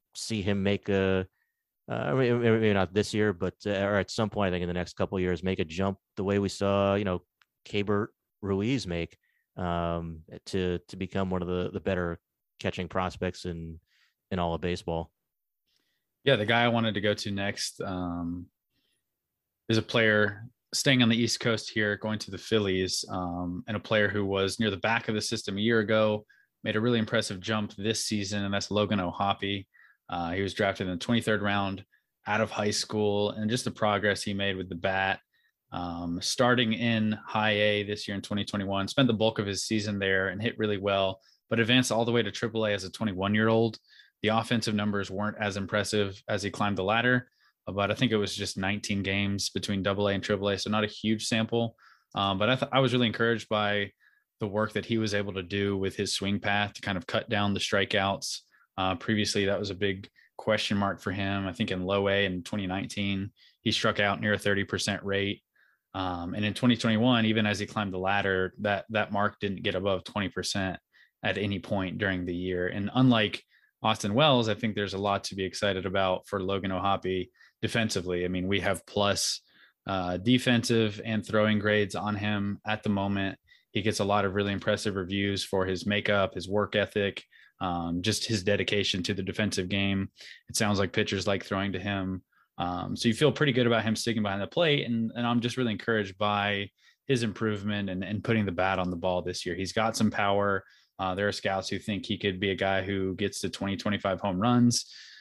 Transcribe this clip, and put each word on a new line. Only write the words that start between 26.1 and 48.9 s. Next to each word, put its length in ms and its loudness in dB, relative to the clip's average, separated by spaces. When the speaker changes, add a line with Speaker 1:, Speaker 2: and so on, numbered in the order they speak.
Speaker 2:
made 140 -2
a 40 2
really 180 2
impressive 420 -2
jump 360 -4
this 300 -2
season, 380 -2
and 100 -2
that's 160 -4
Logan 300 2
O'Hoppe. 640 -2
Uh, 240 -4
he 100 -2
was 120 -2
drafted 320 0
in 80 -2
the 40 -4
twenty-third 440 0
round 420 -2
out 140 2
of 100 2
high 200 0
school, 600 0
and 200 -2
just 140 -2
the 60 -4
progress 520 0
he 120 -4
made 220 -2
with 140 -8
the 40 -6
bat, 460 0
um, 500 -6
starting 500 2
in 400 0
high 280 0
A 300 2
this 260 -6
year 60 -6
in 80 -6
twenty 220 -4
twenty-one, 440 -2
spent 200 4
the 60 2
bulk 240 2
of 80 -2
his 200 -4
season 320 0
there 300 2
and 140 -6
hit 160 -2
really 200 0
well, 420 0
but 100 2
advanced 320 4
all 140 2
the 60 2
way 100 4
to 100 -4
triple 320 -2
A 80 2
as 120 -2
a 60 -10
twenty-one-year-old. 880 2
The 60 2
offensive 460 0
numbers 360 0
weren't 280 -4
as 200 -2
impressive 720 0
as 140 -2
he 80 -2
climbed 280 -2
the 40 0
ladder, 460 2
but 240 0
I 40 0
think 160 2
it 60 4
was 180 0
just 220 -6
nineteen 460 -2